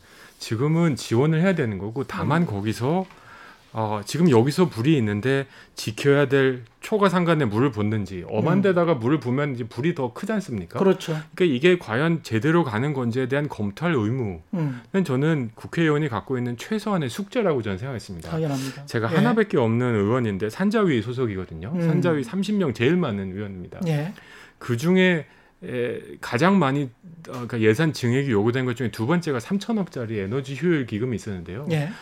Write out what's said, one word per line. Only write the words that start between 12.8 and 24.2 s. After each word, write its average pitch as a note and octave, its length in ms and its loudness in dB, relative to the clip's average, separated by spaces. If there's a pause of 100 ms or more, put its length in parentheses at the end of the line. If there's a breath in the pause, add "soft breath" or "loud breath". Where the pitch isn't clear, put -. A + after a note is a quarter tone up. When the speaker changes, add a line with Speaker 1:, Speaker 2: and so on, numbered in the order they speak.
Speaker 1:
건지에 B2+ 360 -2
대한 C#3 200 0
검토할 C3 460 -2
의무는 G#2+ 460 -2 (140)
Speaker 2:
음. C#3+ 280 -4 (220)
Speaker 1:
저는 C3+ 500 0
국회의원이 D#3 540 0
갖고 A#2 280 -4
있는 B2 200 -4
최소한의 G3 540 -2
숙제라고 G3 520 -2
저는 G2 160 -4
생각했습니다. G2 500 -10
Speaker 2:
당연합니다. C#3 580 -4
Speaker 1:
제가 A2+ 260 -2
Speaker 2:
예. D#3+ 40 2
Speaker 1:
하나밖에 G#3+ 400 4
없는 A#2 380 2
의원인데 G#2+ 560 0
산자위 F#3+ 520 2
소속이거든요. G2+ 720 -4
Speaker 2:
음. E3+ 40 -2
Speaker 1:
산자위 D3+ 440 2
삼십 G3+ 320 -2
명 D#3 180 0
제일 C#3+ 220 4
많은 G2+ 400 -2
의원입니다. G2 500 -10
Speaker 2:
예. D#3 280 -2 (440 loud breath)